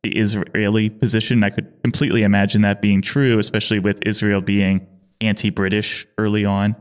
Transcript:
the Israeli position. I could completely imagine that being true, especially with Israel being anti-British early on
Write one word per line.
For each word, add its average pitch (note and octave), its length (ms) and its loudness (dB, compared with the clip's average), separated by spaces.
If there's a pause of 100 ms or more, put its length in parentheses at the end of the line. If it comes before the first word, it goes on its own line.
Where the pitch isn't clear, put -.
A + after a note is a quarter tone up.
the - 140 -4
Israeli G#2+ 720 0
position. A2 540 0
I G2+ 60 2
could - 180 -6 (160)
completely A#2+ 400 0
imagine G2+ 380 2
that G2+ 200 2
being G2+ 200 2
true, B2+ 360 2
especially G#2 420 0
with G2 260 0
Israel G#2 340 0
being F#2+ 480 0 (320)
anti-British G#2 880 -2 (100)
early G#2+ 280 0
on G2+ 360 0